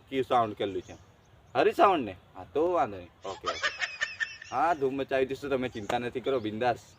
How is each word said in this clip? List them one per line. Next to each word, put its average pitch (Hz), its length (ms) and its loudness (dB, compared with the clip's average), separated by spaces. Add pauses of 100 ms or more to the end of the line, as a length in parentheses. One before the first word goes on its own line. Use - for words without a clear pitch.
(100)
કયું 131 140 0
સાઉન્ડ 113 320 2
કરેલું 101 260 -4
છે? - 140 -16 (580)
હરી 170 180 4
સાઉન્ડ 190 320 6
ને? 95 120 -8 (180)
હા, 92 100 -14
તો 165 280 0
વાંધો 131 240 0
નહીં. 87 140 -14 (140)
ઓકે, - 240 -8
ઓકે. - 240 -2 (800)
હા, 151 240 2
ધૂમ 135 200 0
મચાવી 135 320 2
દઈશું, 131 240 -6
તમે 127 180 2
ચિંતા 113 300 -2
નથી 120 220 -4
કરો, 131 200 0
બિંદાસ. 107 360 0 (220)